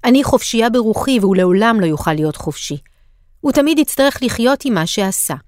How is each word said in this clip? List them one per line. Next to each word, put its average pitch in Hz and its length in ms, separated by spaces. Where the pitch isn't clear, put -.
אני 254 200
חופשייה 233 460
ברוחי, 233 500
והוא 190 160
לעולם 196 440
לא 175 60
יוכל 160 260
להיות 156 240
חופשי. - 400
הוא 285 120
תמיד 294 260
יצטרך 277 440
לחיות 247 420
עם 254 100
מה 165 120
שעשה. 190 480